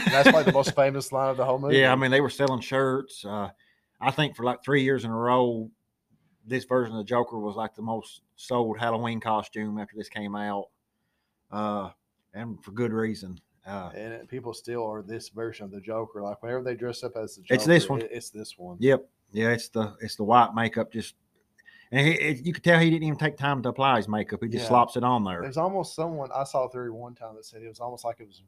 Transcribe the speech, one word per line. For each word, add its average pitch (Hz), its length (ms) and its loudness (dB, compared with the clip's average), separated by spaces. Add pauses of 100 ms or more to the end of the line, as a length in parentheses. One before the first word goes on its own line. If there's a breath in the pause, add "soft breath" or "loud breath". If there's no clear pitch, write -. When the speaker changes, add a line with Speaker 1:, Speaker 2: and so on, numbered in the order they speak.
(100)
Speaker 1:
That's, 139 220 8
like, 156 140 6
the 185 60 6
most 139 220 4
Speaker 2:
<laughs> - 20 -14
Speaker 1:
famous 139 360 2
line 135 160 0
of 131 80 -2
the 127 80 0
whole 131 140 0
movie. 139 180 2
Speaker 2:
Yeah, 131 160 8
I 127 40 4
mean, 135 140 2
they 139 120 6
were 131 80 0
selling 135 300 0
shirts. 131 640 -2
Uh, 101 260 -6 (500)
I 127 100 0
think 143 240 0
for, 117 100 -6
like, 123 200 -2
three 139 180 2
years 131 220 0
in 117 60 -4
a 113 60 -4
row, 120 540 2 (760)
this 123 180 -4
version 123 300 0
of 113 40 -6
the 107 60 -6
Joker 120 340 -2
was, 104 180 -6
like, 110 180 -6
the 107 80 -14
most 113 400 -8 (140)
sold 117 420 -2
Halloween 117 420 -2
costume 107 580 -2
after 104 180 -10
this 107 120 -10
came 104 260 -8
out, 104 360 -6 (840)
uh, 104 380 -4 (420)
and 107 320 -12
for 101 60 -20
good 110 220 -2
reason. 104 460 -4 (280)
Uh, 95 280 -10
Speaker 1:
And 110 200 -12
it, - 140 -16
people 120 260 -10
still 117 360 -6
are 107 120 -10
this 107 260 -12
version 110 380 -10
of 98 40 -14
the 101 120 -16
Joker. 107 400 -8
Like, 101 200 -10
whenever 120 200 -6
they 123 120 -6
dress 117 300 -8
up 117 120 -8
as 110 200 -8
the - 60 -20
Joker, - 120 0
Speaker 2:
It's 127 120 2
this 165 240 6
one. 131 100 -2
Speaker 1:
it, 113 100 -6
it's 117 200 -12
this 107 260 -14
one. 90 240 -14
Speaker 2:
Yep. 131 260 4 (260)
Yeah, 113 180 0
it's 117 180 -2
the, 107 320 -4
it's 110 160 -12
the 107 80 -4
white 113 320 6
makeup. 113 340 -2
Just, - 240 -10 (760 soft breath)
and 135 120 4
he, 165 100 4
it, 147 300 -2
you 170 80 -2
could - 120 -6
tell 170 160 8
he 165 100 8
didn't 160 140 2
even 151 140 -2
take 147 180 -2
time 143 260 0
to 123 60 0
apply 131 300 4
his 104 100 -2
makeup. 107 340 -2
He 117 60 -4
just 117 160 -4
Speaker 1:
Yeah. 113 40 -6
Speaker 2:
slops 120 280 6
it 123 80 0
on 123 180 4
there. 92 180 -4
Speaker 1:
There's 127 160 -6
almost 180 380 -2
someone, 160 400 -6
I 135 80 -2
saw 135 220 -2
a 123 60 -6
theory 123 200 -8
one 120 240 -14
time 113 220 -18
that 110 80 -20
said 113 180 -20
it 117 60 -16
was 110 100 -20
almost 120 260 -10
like 117 140 -6
it 113 80 -20
was 98 220 -20